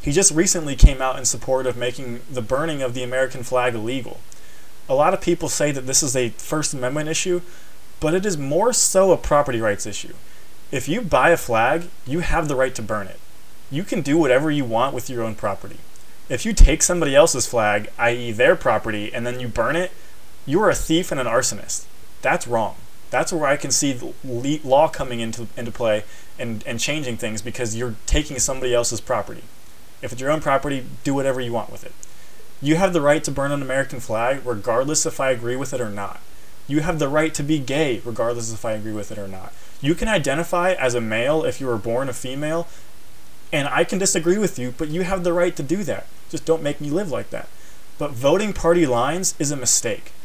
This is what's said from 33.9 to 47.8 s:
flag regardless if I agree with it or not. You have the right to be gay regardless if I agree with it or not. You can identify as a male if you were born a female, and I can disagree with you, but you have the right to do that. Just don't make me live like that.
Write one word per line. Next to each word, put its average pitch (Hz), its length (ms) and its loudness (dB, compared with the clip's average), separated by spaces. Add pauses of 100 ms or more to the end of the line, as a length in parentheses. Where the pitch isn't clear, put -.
flag 120 480 -2
regardless 123 580 0
if 120 140 -2
I 135 120 2
agree 120 260 -2
with 143 180 -4
it 123 60 -4
or 110 100 -2
not. 101 300 -6 (480)
You 147 120 2
have 160 200 0
the 143 80 2
right 151 260 2
to - 80 -4
be 151 160 2
gay 131 460 0
regardless 117 480 -2
if 107 120 -6
I 113 80 -2
agree 107 200 -4
with 104 180 -6
it 107 80 -8
or 98 80 -6
not. 92 260 -8 (280)
You 147 140 2
can 226 140 -2
identify 175 640 0
as 127 200 0
a 120 60 0
male 120 420 0
if 165 160 -2
you 139 80 -4
were 117 120 0
born 120 320 -2
a - 20 -6
female, 151 560 -4 (840)
and 143 160 0
I - 160 2
can - 160 -2
disagree 180 380 2
with 208 220 0
you, 123 180 -4
but 156 120 -2
you 165 140 -2
have 180 220 -2
the 175 80 2
right 175 240 2
to 160 60 -2
do 170 220 0
that. 104 220 -4 (220)
Just - 160 -6
don't 160 180 2
make 143 200 -2
me 147 80 -4
live 180 200 -2
like 107 200 -4
that. - 180 -6 (500)